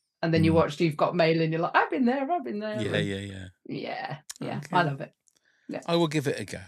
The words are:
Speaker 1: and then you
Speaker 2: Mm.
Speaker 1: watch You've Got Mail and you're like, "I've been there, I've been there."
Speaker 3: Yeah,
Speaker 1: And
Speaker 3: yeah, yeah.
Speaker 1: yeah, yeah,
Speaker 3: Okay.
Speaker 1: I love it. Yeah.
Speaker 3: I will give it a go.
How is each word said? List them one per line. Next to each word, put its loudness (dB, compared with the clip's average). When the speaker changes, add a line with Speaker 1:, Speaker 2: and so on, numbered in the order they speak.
Speaker 1:
and 2
then 6
you 6
Speaker 2:
Mm. 6
Speaker 1:
watch 2
You've 2
Got 2
Mail 4
and 0
you're 0
like, -2
"I've 4
been 0
there, 0
I've -2
been -6
there." -6
Speaker 3:
Yeah, -2
Speaker 1:
And 0
Speaker 3:
yeah, -4
yeah. -10
Speaker 1:
yeah, -8
yeah, -6
Speaker 3:
Okay. -6
Speaker 1:
I 4
love -4
it. -12
Yeah. -8
Speaker 3:
I 2
will 4
give 0
it -2
a -6
go. -10